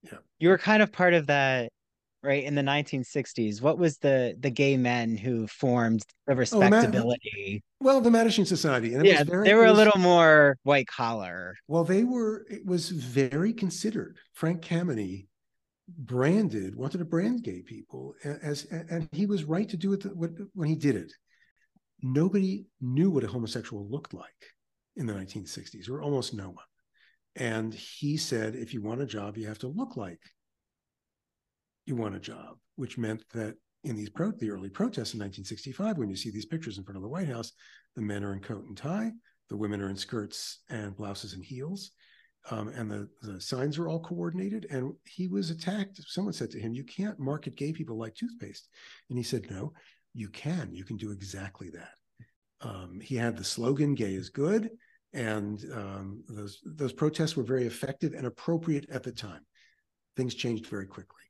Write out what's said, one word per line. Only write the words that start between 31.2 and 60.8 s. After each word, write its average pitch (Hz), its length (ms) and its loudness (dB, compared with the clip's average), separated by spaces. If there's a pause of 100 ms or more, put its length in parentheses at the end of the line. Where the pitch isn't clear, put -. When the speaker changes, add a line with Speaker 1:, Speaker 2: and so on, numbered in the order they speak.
Speaker 1:
you 135 100 -4
want 107 180 -4
a - 60 -10
job," - 380 -18 (180)
which 123 220 -10
meant 110 340 -6
that 110 220 -8 (300)
in 120 120 -8
these 104 140 -10
pro-, 202 220 -4
the 110 180 -6
early 98 180 -8
protests 139 460 -6
in 110 60 -8
nineteen 101 260 -10
sixty-five, 180 500 -6
when 110 140 -4
you 95 60 -8
see 107 140 -10
these 107 140 -10
pictures 139 320 -10
in 95 80 -14
front 98 120 -16
of 95 60 -10
the 104 60 -10
White 165 200 -6
House, 117 240 -8 (440)
the 120 60 -6
men 101 200 -4
are 101 120 -6
in 98 60 -10
coat 104 260 -10
and 101 100 -16
tie, 214 360 -6 (360)
the 104 80 -10
women 104 240 -4
are 98 80 -6
in 98 80 -6
skirts - 600 -10 (100)
and 104 260 -10
blouses 101 380 -12
and 90 120 -14
heels, 147 480 -12 (580)
um, 107 180 -8
and 117 220 -8
the, 101 180 -10 (140)
the 98 180 -14
signs 139 380 -6
are 165 100 -6
all 165 120 -4
coordinated. 180 680 -8
And 131 240 -6 (120)
he - 220 -10
was 185 220 -4
attacked. 185 580 -8
Someone 190 280 -6
said - 160 -8
to - 100 -12
him, 113 140 -6
"You 135 100 -10
can't 202 340 -8
market 147 380 -6
gay 147 160 -6
people 123 240 -10
like 110 180 -10
toothpaste." - 540 -12 (400)
And 123 80 -8
he 120 80 -4
said, 107 260 -6
"No, 104 220 -10 (400)
you 107 160 -12
can. 139 460 -8
You 92 100 -14
can 110 140 -10
do 104 140 -10
exactly 98 580 -14
that." - 240 -20 (680)
Um, 92 420 -12
he 127 140 -6
had 117 220 0
the 95 40 -10
slogan, 139 520 0
"Gay 104 200 -2
is 95 140 -6
good." 208 400 0 (460)
And, 107 480 -4 (120)
um, 98 520 -10
those, 104 380 -14
those 151 300 -6
protests 156 420 -2
were 135 60 -2
very 123 240 -2
effective 135 480 -6
and 131 120 -8
appropriate 165 640 -4
at 127 140 -8
the 123 100 -10
time. 104 320 -14 (720)
Things 127 180 -4
changed 117 340 -4
very 98 180 -8